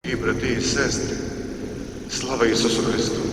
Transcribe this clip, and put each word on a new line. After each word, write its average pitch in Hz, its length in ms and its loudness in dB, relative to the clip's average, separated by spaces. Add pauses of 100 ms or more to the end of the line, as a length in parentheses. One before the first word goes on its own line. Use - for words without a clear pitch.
І - 120 0
брати, 123 420 0
і - 20 0
сестри, - 560 0 (920)
слава 127 360 2
Ісусу 113 360 4
Христу! 113 360 0 (140)